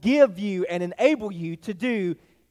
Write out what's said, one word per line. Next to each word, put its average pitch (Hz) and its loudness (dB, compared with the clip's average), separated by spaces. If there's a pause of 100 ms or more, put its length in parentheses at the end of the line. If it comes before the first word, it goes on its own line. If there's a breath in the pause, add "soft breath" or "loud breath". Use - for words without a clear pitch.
give 233 4
you 190 -2
and 175 -4
enable 214 0
you 165 -6
to 208 -8
do 190 -2 (360 soft breath)